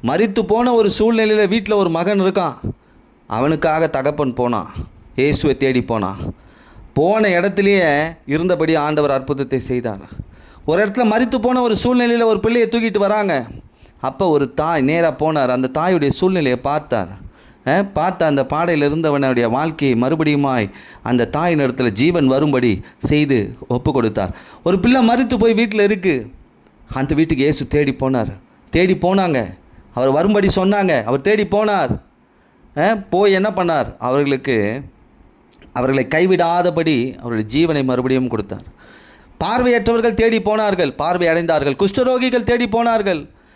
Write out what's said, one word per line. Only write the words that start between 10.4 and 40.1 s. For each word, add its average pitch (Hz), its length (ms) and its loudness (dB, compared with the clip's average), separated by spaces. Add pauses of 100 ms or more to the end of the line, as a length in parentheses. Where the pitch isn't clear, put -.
ஒரு 180 200 2
இடத்துல 202 180 -2
மரித்து 226 360 0
போன 247 220 0
ஒரு 226 220 0
சூழ்நிலையில 240 400 2
ஒரு 220 160 2
பிள்ளையை 226 300 0
தூக்கிட்டு 226 280 -2
வராங்க. 196 480 0 (540)
அப்ப 180 280 -4
ஒரு 143 260 0
தாய் 156 280 0
நேரா 156 340 0
போனார், 151 320 0
அந்த 127 260 -2
தாயுடைய 156 360 0
சூழ்நிலையை 156 500 0
பார்த்தார். 139 480 -2 (580)
அஹ், 196 280 0
பார்த்த 165 320 0
அந்த 143 200 2
பாடையில் 151 460 0
இருந்தவனுடைய 139 580 0
வாழ்க்கையை 135 520 0
மறுபடியுமாய் 143 680 0 (340)
அந்த 120 240 0
தாயின் 165 320 0
இடத்துல 127 300 0
ஜீவன் 143 380 2
வரும்படி 131 540 2 (160)
செய்து 135 580 0 (120)
ஒப்பு 123 240 -2
கொடுத்தார். 107 440 -2 (280)
ஒரு 185 160 2
பிள்ளை 247 240 4
மரித்து 247 340 2
போய் 226 160 2
வீட்ல 214 300 0
இருக்கு, 180 460 0 (640)
அந்த 139 220 -2
வீட்டுக்கு 156 280 2
இயேசு 143 240 0
தேடி 143 320 0
போனார், 131 320 -2 (380)
தேடி 185 240 2
போனாங்க, 175 520 0 (480)
அவர் 127 160 0
வரும்படி 196 460 2
சொன்னாங்க, 185 480 0
அவர் 131 180 -2
தேடி 208 220 0
போனார். 196 560 0 (760)
அஹ், 196 340 0
போய் 196 220 2
என்ன 196 240 2
பண்ணார்? 160 420 -2
அவர்களுக்கு, 131 840 0 (920)
அவர்களை 131 320 0
கைவிடாதபடி 165 1120 0
அவருடைய 113 280 -4
ஜீவனை 147 360 0
மறுபடியும் 127 440 0
கொடுத்தார். 104 360 -6 (800)
பார்வையற்றவர்கள் 233 720 2